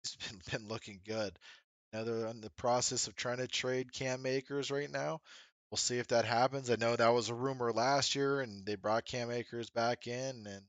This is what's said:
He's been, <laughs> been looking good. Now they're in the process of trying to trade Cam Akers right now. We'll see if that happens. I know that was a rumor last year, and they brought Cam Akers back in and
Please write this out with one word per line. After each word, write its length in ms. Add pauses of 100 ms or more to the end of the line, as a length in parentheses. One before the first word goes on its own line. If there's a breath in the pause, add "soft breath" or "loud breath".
He's 140
been, 280
<laughs> 60
been 180
looking 360
good. 280 (600 loud breath)
Now 120
they're 220
in 140
the 100
process 560
of 100
trying 220
to 100
trade 440
Cam 320
Akers 460
right 200
now. 300 (500 loud breath)
We'll 80
see 200
if 100
that 160
happens. 440
I 60
know 220
that 180
was 140
a 60
rumor 380
last 440
year, 240
and 260
they 80
brought 300
Cam 260
Akers 400
back 380
in 400
and 200